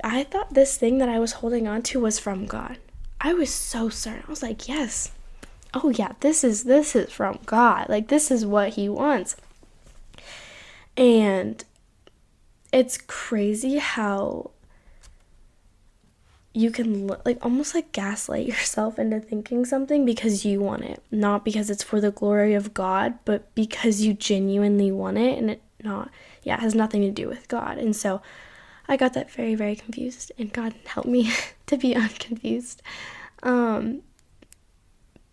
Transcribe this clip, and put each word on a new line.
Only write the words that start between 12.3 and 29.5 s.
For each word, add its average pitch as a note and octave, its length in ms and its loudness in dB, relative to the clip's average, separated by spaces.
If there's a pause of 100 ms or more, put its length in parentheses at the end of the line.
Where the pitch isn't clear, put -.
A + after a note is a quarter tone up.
it's B3+ 260 4
crazy A3+ 800 -2
how G3+ 720 -2 (2000)
you A3+ 180 2
can, G#3 400 -2
l-, - 140 -8
like, A#3+ 200 0
almost, B3+ 300 0
like, E4 180 -2
gaslight - 540 -4
<laughs> A3 80 -4
yourself A3 440 -2
into A3 220 0
thinking A3 440 -2
something C4+ 400 2
because A3+ 400 0
you G3+ 160 2
want G3+ 220 -2
it. - 280 -10
Not G#3 340 2
because G#3+ 260 -2
it's G3+ 140 -4
for G#3+ 160 0
the G#3 100 2
glory G#3 440 4
of G3+ 200 -2
God, G3 500 0
but - 300 -2
because A3 480 0
you G#3+ 120 4
genuinely G3+ 760 2
want F#3+ 280 -2
it, B3 200 2
and A3 120 0
it - 120 -8 (220)
not, G3+ 260 -6 (320)
yeah, - 140 -2
it A3+ 40 -8
has A3 140 0
nothing A3 280 2
to G3 80 2
do - 180 -6
with - 200 -12
God. - 300 -6
And A3 160 0
so G3+ 280 -2 (680)
I C#4 80 4
got B3+ 180 2
that B3 160 -6
very, A3+ 240 -2